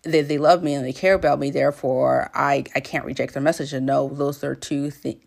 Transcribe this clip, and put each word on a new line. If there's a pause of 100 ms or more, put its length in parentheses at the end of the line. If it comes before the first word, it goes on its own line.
they,
they
love
me
and
they
care
about
me,
therefore
I, (100)
I
can't
reject
their
message."
And
no,
those
are
two
thi-,